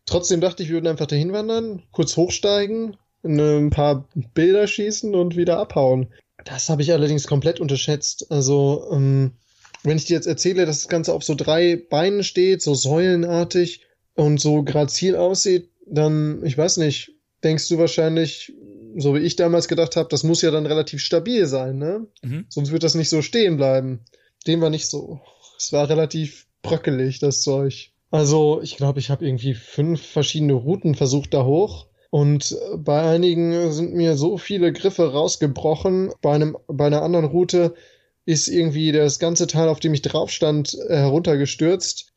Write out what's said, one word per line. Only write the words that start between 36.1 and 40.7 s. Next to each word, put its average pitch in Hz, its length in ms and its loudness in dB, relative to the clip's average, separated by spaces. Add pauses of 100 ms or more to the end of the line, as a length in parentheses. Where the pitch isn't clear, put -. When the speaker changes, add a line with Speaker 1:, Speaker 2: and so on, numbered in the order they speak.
Speaker 1:
Bei 147 140 2
einem, 151 200 0 (120)
bei 147 180 0
einer 147 160 2
anderen 165 240 2
Route 170 480 2 (520)
ist 156 220 0
irgendwie 156 440 0
das 147 260 2
ganze 170 300 0
Teil, 160 200 2
auf 156 120 0
dem 156 160 0
ich 139 80 -2
drauf 156 260 -2
stand, 151 460 -2